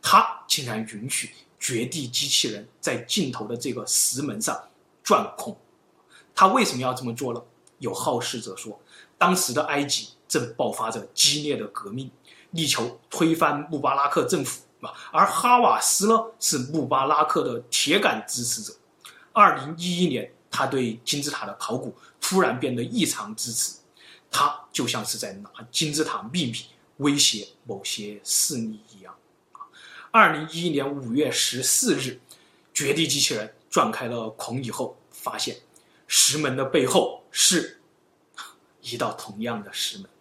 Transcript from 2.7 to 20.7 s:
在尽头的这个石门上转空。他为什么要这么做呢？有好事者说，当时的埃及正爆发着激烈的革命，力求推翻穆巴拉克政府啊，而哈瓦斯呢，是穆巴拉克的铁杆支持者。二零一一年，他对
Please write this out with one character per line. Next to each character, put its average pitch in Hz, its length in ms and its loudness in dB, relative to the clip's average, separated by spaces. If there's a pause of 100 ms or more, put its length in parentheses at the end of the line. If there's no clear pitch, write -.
在 131 180 -2
尽 151 320 -2
头 113 160 -8
的 117 100 -6
这 123 160 -6
个 110 140 -8
石 - 340 0
门 113 220 -6
上 - 260 -4 (340)
转 - 360 2
空。 - 180 -12 (760)
他 - 140 6
为 247 160 4
什 - 100 -2
么 127 80 -4
要 127 100 -2
这 123 120 -8
么 117 100 -6
做 123 180 -6
呢？ 117 80 -8 (380)
有 110 160 -6
好 131 260 -2
事 117 200 -6
者 101 160 -12
说， - 240 -14 (360)
当 185 200 4
时 127 160 0
的 147 140 0
埃 143 180 0
及 - 240 -4 (180)
正 123 280 -2
爆 110 180 -2
发 113 180 -4
着 113 100 -6 (140)
激 147 280 2
烈 143 140 -2
的 104 120 -8
革 - 220 -10
命， 131 200 -8 (400)
力 165 160 -2
求 117 320 -2 (100)
推 165 240 2
翻 147 280 2 (100)
穆 151 80 -4
巴 135 160 2
拉 139 140 2
克 143 160 2
政 165 200 0
府 - 180 -8 (180)
啊， - 120 -12 (200)
而 180 120 6
哈 247 360 4
瓦 - 200 6
斯 - 280 2
呢， 226 60 6 (260)
是 - 180 0
穆 139 260 -2
巴 135 200 2
拉 151 200 4
克 156 200 2
的 117 160 -4 (100)
铁 170 300 2
杆 110 260 0
支 120 160 -6
持 117 180 -4
者。 - 140 -12 (580)
二 202 240 8
零 143 220 -8
一 175 200 -2
一 180 100 6
年， 117 240 -4 (180)
他 135 160 -2
对 123 380 0